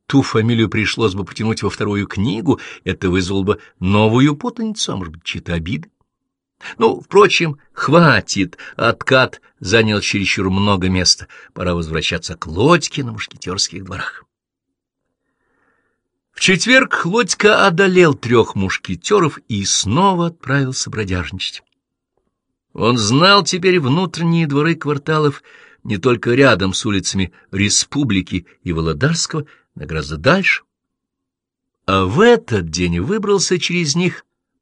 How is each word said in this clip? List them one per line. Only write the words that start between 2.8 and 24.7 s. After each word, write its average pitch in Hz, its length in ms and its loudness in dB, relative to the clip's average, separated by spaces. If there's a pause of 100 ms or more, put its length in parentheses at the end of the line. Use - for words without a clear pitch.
это 92 240 -4
вызвало 95 340 0
бы 98 180 -2 (180)
новую 110 580 4
путаницу, 220 560 -6
а - 40 -6
может 85 180 -10
быть, 82 80 -20
чьи-то - 320 -8
обиды. 82 360 -6 (880)
Ну, - 220 2
впрочем, 175 580 2 (140)
хватит, 131 840 2 (180)
откат 120 640 0 (200)
занял 107 400 2
чересчур 95 500 -2
много 98 380 0
места, 92 400 0 (260)
пора 90 200 -4
возвращаться 82 640 -6
к - 100 -12
Лодьке 139 580 0
на 113 80 -8
мушкетерских 98 720 -8
дворах. 90 400 -12 (2000)
В - 80 -14
четверг 220 640 2
Лодька 208 600 2
одолел 180 480 4
трех 113 420 2
мушкетеров 107 840 -2 (100)
и 101 160 -4
снова 170 640 0
отправился 135 640 -4
бродяжничать. 92 720 -6 (1080)
Он 117 240 0
знал 151 480 4
теперь 185 360 0
внутренние 165 680 0
дворы 147 280 0